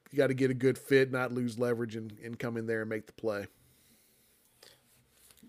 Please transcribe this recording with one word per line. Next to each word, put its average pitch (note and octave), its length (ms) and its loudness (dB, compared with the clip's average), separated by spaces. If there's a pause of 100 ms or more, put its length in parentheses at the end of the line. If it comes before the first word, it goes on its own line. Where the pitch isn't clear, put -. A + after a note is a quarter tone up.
(120)
you C#3 60 -8
gotta C3+ 160 4
get C3 160 2
a C3 60 0
good B2 220 2
fit, C3 340 4
not B2+ 220 -2
lose A#2+ 260 -2
leverage, A#2 380 0
and, A2 260 -10
and A#2 160 -12
come A#2+ 180 -4
in A2+ 80 -4
there A2+ 160 -2
and A2 80 -6
make A2 160 -4
the - 80 -20
play. G2+ 340 -4 (2000)